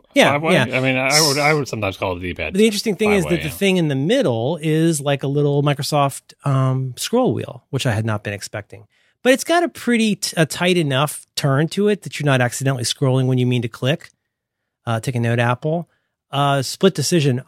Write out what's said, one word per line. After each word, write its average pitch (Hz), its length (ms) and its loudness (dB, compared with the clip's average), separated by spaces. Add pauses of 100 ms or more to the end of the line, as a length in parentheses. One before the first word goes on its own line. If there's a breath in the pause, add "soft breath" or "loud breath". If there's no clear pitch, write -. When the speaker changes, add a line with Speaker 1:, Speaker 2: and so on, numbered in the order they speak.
(140)
Speaker 1:
Yeah, 226 180 4
Speaker 2:
five-way? 156 220 0
Speaker 1:
yeah. 127 240 2
Speaker 2:
I - 20 2
mean, 131 160 0
I 135 320 2
would, 139 100 0
I 147 160 2
would 147 140 0
sometimes 104 300 -4
call 98 160 -2
it 87 60 -6
a - 20 -8
D-pad. 87 320 -6
Speaker 1:
But 185 40 -2
the 214 80 6
interesting 208 300 0
thing 208 160 0
is 196 140 2
Speaker 2:
Five-way, 175 100 0
Speaker 1:
that 156 80 -4
the 156 60 -4
Speaker 2:
yeah. - 60 -10
Speaker 1:
thing 190 200 2
in 165 140 2
the 139 60 0
middle 143 680 0
is 160 400 2
like 139 220 -2
a 143 40 -2
little 143 340 2
Microsoft, 143 720 0 (140)
um, 131 480 0
scroll 226 380 0
wheel, - 360 -8
which 131 160 -4
I 127 60 2
had 110 140 0
not 110 180 -2
been 104 100 -6
expecting. 107 540 -12 (340)
But 254 120 4
it's 269 100 0
got 349 200 2
a 294 60 -2
pretty 220 460 0
t-, - 220 -8
a 165 80 4
tight 180 320 0
enough 143 480 -2 (100)
turn 143 340 2
to 208 200 0
it 208 140 -2
that - 140 -12
you're 143 80 -4
not 135 140 2
accidentally 123 460 -2
scrolling 131 420 0
when 127 120 2
you 123 60 2
mean 123 180 0
to 120 40 -6
click. - 440 -4 (720)
Uh, 113 160 -2
take 123 140 -6
a 120 40 0
note, 117 200 0
Apple. 151 500 -2 (420)
Uh, 139 300 0
split 190 340 0
decision. 139 520 0